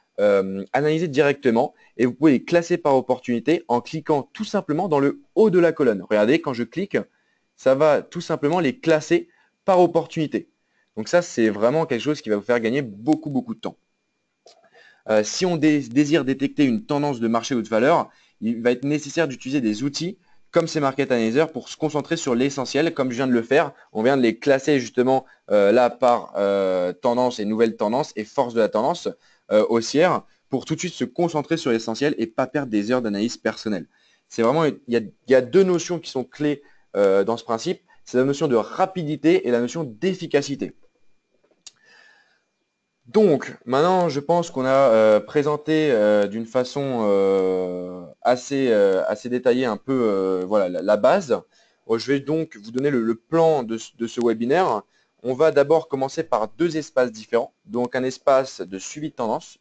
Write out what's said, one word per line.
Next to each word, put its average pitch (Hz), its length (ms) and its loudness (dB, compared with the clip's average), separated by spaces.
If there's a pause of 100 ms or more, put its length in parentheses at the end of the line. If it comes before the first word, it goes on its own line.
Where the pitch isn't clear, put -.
(200)
euh, 98 520 2
analysée 156 360 0
directement 135 640 2 (220)
et 123 100 2
vous 123 60 0
pouvez 151 200 4
les 117 120 0
classer 170 340 0
par 139 180 2
opportunité 123 720 -2
en 120 120 2
cliquant 147 520 -4
tout 214 120 -10
simplement 185 440 -4
dans 147 100 2
le 139 220 0 (140)
haut 214 160 4
de 180 80 4
la 170 140 4
colonne. 113 360 0
Regardez, 107 320 4
quand 147 140 -6
je 117 100 -4
clique, 165 320 -8 (580)
ça 131 200 2
va 143 280 2
tout - 180 -12
simplement 160 400 -2
les 139 180 -2
classer 165 500 0 (360)
par 185 160 4
opportunité. 165 680 0 (480)
Donc 107 100 -8
ça, 175 160 2
c'est 117 260 0
vraiment 120 380 0
quelque 120 140 -4
chose 139 200 -4
qui - 80 -12
va 107 80 0
vous 101 60 -4
faire 120 160 0
gagner 117 240 -2
beaucoup, 131 480 -2
beaucoup 120 240 -4
de - 60 -20
temps. - 160 -12 (1300)
Euh, 107 140 4
si 180 240 -4
on 175 100 0
dé-, 151 240 2
désire 139 440 0
détecter 135 400 -2
une 113 200 0
tendance 143 360 -2
de 113 80 0
marché 117 260 -2
ou 113 80 -2
de 101 60 -8
valeur, 123 420 2 (300)
il 113 220 -4
va 120 100 2
être 127 120 -4
nécessaire 147 440 -2
d'utiliser 131 320 -6
des 110 240 -2
outils 160 340 -6 (320)
comme 165 160 0
ces 160 140 -4
market 135 320 0
analyzers 123 400 0
pour 120 160 -12
se - 80 -16
concentrer 151 400 -4
sur 143 180 -2
l'essentiel, 135 600 -2
comme 131 180 -2
je 117 40 -8
viens 131 120 -2
de 127 40 2
le 117 100 2
faire. 135 300 2 (200)
On 107 100 -6
vient 135 140 4
de 131 60 2
les 113 160 2
classer 135 420 2
justement, 123 440 0 (280)
euh, 101 180 4
là 120 180 4
par, 120 480 0
euh, 95 560 0
tendance 123 460 -2
et 107 60 -6
nouvelle 110 320 0
tendance 113 400 -2
et 107 80 -8
force 120 300 -4
de 113 60 0
la 104 80 2
tendance, 127 400 -2 (440)
euh, 107 160 4
haussière, 117 540 0 (260)
pour 123 160 -4
tout 160 100 -4
de 143 60 -10
suite 175 140 -8
se 127 100 -4
concentrer 156 540 -4
sur 143 120 -2
l'essentiel 113 480 0
et 113 80 -2
pas 131 200 -4
perdre 139 240 -6
des 104 200 -2
heures 127 120 0
d'analyse 107 340 -4
personnelle. 104 500 -6 (420)
C'est - 140 -4
vraiment, 143 220 2
il 135 100 0 (140)
y 117 80 0
a, 117 40 2
il 107 300 -8
y 131 40 6
a 127 80 6
deux 127 200 4
notions 175 380 -2
qui - 100 -16
sont 127 140 -4
clés, 147 380 -4 (340)
euh, 98 260 4
dans 113 140 0
ce - 80 -14
principe. 117 380 -4 (220)
C'est - 140 -2
la 131 60 4
notion 143 240 -2
de 120 80 2
rapidité 165 920 0
et 123 60 0
la 117 80 2
notion 123 240 -6
d'efficacité. 143 920 -4 (2250)
Donc, 170 580 2
maintenant, 170 460 2
je 139 100 -4
pense 170 300 0
qu'on 131 160 -4
a, - 20 0
euh, 113 500 6
présenté, 151 720 0
euh, 104 360 4
d'une 110 180 -6
façon, 127 640 -2
euh, 92 960 0 (160)
assez, 127 480 -2
euh, 98 380 4
assez 107 240 -6
détaillée 123 340 0
un 107 140 -2
peu, 135 240 -4
euh, 95 440 -2
voilà, 98 220 0
la, 87 140 -6
la 104 160 2
base. 127 420 2 (460)
Bon, 113 100 0
je 117 160 -4
vais 139 80 0
donc 156 380 -6
vous 104 120 -18
donner 135 200 -2
le, 127 100 0
le 113 140 0
plan 160 480 0
de 113 160 -6
ce, - 180 -16
de 117 100 -6
ce 113 140 -8
webinaire. 120 640 0 (400)
On 123 100 -4
va 151 200 2
d'abord 143 360 2
commencer 135 340 -4
par 110 260 -4 (100)
deux 170 180 -2
espaces 131 340 -2
différents. 117 440 -4 (100)
Donc, 120 320 -4
un 127 80 -2
espace 131 560 0
de 92 180 -10
suivi 151 300 -12
de - 60 -14
tendance, 123 460 -6